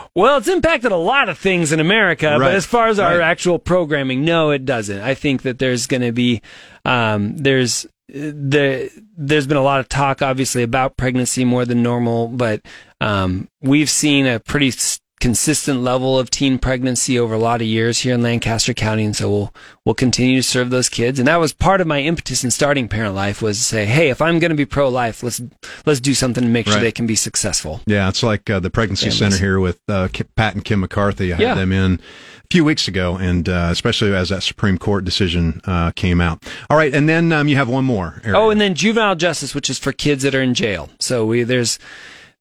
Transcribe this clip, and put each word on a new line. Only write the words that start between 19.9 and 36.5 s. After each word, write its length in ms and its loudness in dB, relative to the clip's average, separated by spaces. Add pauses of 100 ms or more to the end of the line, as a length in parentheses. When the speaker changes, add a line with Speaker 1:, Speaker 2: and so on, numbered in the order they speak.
Speaker 1:
continue 420 2
to 100 0
serve 220 0
those 180 0
kids. 320 -2
And 80 2
that 100 4
was 140 2
part 300 2
of 60 0
my 140 0
impetus 420 -4
in 80 -2
starting 360 0
Parent 280 -4
Life, 260 -4
was 160 -2
to 60 -2
say, 220 -2
"Hey, 240 4
if 120 -2
I'm 180 2
gonna 160 2
be 100 0
pro-life, 580 -2
let's, 180 -6 (440)
let's 140 2
do 140 0
something 300 0
to 60 2
make 180 2
sure 80 2
Speaker 2:
Right. 80 2
Speaker 1:
they 80 0
can 160 -4
be 80 -2
successful." 720 -4
Speaker 2:
Yeah, 200 2
it's 160 -2
like, 260 -2
uh, 100 0
the 100 -2
Pregnancy 400 -2
Speaker 1:
Families. 100 -2
Speaker 2:
Center 180 2
here 220 2
with, 200 0 (100)
uh, 240 0
Ki-, 100 -6 (120)
Pat 200 0
and 80 -6
Kim 180 0
McCarthy. 520 -2
I 40 -2
had 40 -2
Speaker 1:
Yeah. 140 2
Speaker 2:
them 180 0
in 220 2
a 560 -16
few 120 4
weeks 240 0
ago, 300 -2
and, 320 0
uh, 220 0
especially 440 0
as 140 0
that 140 -4
Supreme 340 0
Court 260 -2
decision, 640 0
uh, 260 0
came 300 0
out. 220 -2 (260)